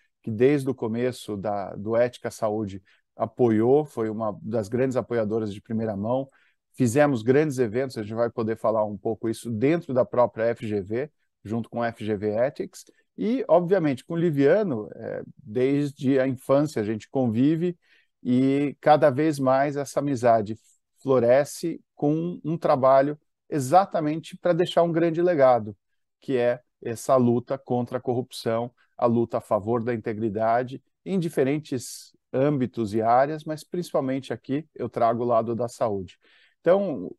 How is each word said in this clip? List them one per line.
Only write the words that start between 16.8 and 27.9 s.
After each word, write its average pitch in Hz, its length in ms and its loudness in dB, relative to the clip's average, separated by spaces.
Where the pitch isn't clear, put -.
a 104 40 0
gente 107 260 -6
convive, 143 680 0
e 135 580 2
cada 151 300 6
vez 147 280 0
mais 135 380 0
essa 143 240 -6
amizade 113 560 2
floresce 135 760 2
com 160 480 -2
um 160 140 -4
trabalho 139 640 4
exatamente 156 840 0
para 180 200 0
deixar 170 280 2
um 170 100 0
grande 165 280 0
legado, 131 560 4
que 131 180 -2
é 120 200 2
essa 120 340 0
luta 120 420 2
contra 123 400 -4